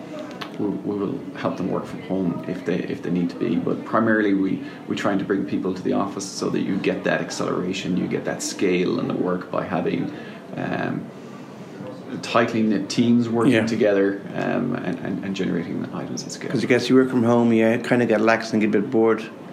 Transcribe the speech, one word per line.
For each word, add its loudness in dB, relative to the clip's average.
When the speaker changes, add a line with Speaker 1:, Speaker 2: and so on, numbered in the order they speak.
Speaker 1:
we, 0
we -2
will -2
help -4
them -2
work -2
from -12
home -2
if -6
they, 0
if -6
they -4
need 0
to -12
be. 0
But -2
primarily, 4
we, 0
we -4
trying 0
to -2
bring 0
people -2
to -6
the 0
office -2
so -4
that 0
you 0
get -2
that 0
acceleration, -2
you 0
get -2
that -4
scale 0
in -2
the -2
work -2
by -2
having, -2
um, -4
tightly 0
knit 2
teams 4
working 4
Speaker 2:
Yeah. 4
Speaker 1:
together, 2
um, -2
and, -4
and, -4
and -4
generating -2
the -6
items -6
at -12
scale. -8
Speaker 2:
'Cause 0
I 0
guess 4
you 6
work 8
from 2
home, 6
you 6
kinda 2
get 4
lax 2
and 4
get 4
a 0
bit 2
bored 4